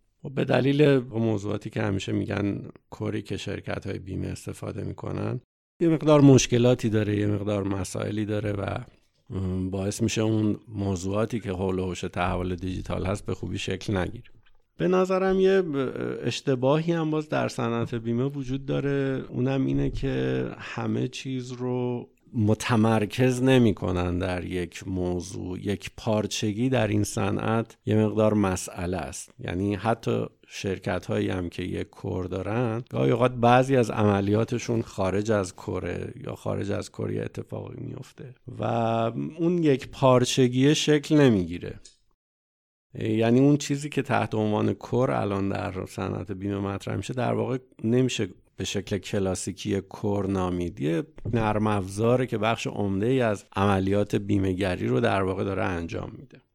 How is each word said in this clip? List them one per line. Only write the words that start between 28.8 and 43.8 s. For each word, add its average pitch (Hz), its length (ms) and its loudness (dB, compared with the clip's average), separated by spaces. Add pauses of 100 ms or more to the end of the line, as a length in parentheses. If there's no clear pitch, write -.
است. - 420 -10
یعنی 101 360 -2
حتی 113 520 -2 (220)
شرکت‌هایی 101 800 -2
هم 90 200 -4
که - 140 -8
یک 92 280 -6
کور 92 340 -6
دارن، 107 680 -4
گاهی 131 200 2
اوقات 127 220 2
بعضی 127 440 4
از 113 140 4
عملیاتشون 107 920 2
خارج 101 480 -2
از 98 240 0
کوره 92 600 -6 (100)
یا 110 100 -8
خارج 101 360 -4
از 98 200 -6
کور 107 220 -6
یه 53 100 -2
اتفاقی - 580 -10
میفته - 540 -12 (240)
و 117 40 -6 (760)
اون 170 240 2
یک 135 260 2
پارچگیه 127 840 4
شکل 151 460 4
نمیگیره. 95 600 4 (1120)
یعنی 110 460 4
اون 143 160 8
چیزی 143 320 -4